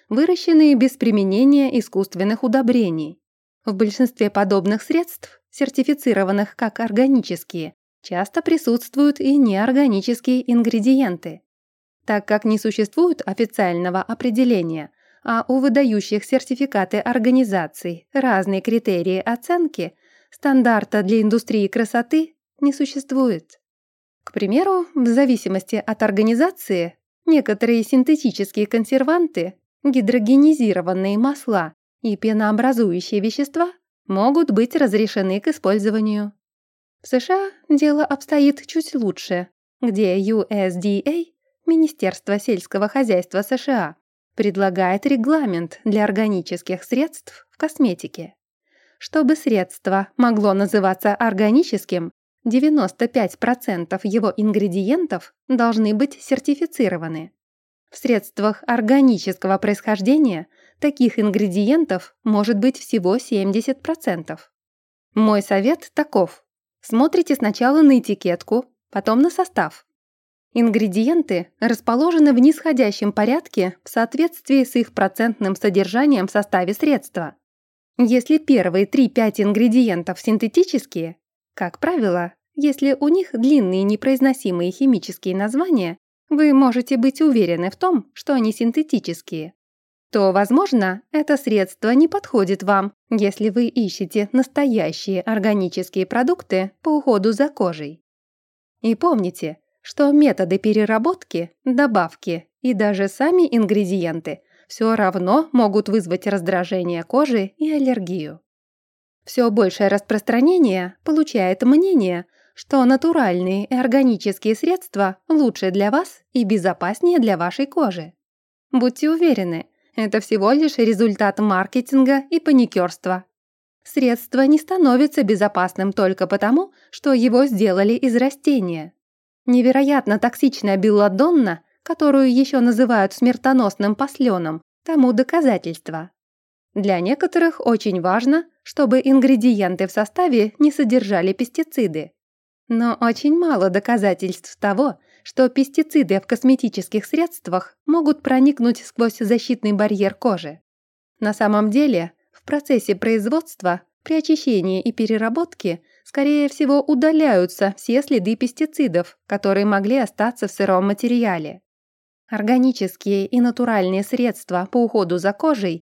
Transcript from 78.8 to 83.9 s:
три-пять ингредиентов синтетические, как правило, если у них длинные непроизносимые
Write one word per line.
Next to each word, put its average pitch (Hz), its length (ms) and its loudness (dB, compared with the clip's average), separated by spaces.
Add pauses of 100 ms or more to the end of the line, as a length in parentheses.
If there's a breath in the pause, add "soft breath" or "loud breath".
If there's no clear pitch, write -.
три-пять 233 520 0
ингредиентов 208 800 0
синтетические, 214 960 -2 (360)
как - 260 -8
правило, 202 540 -2 (220)
если 277 440 0
у 285 100 0
них 359 220 0
длинные 226 520 2
непроизносимые 208 880 0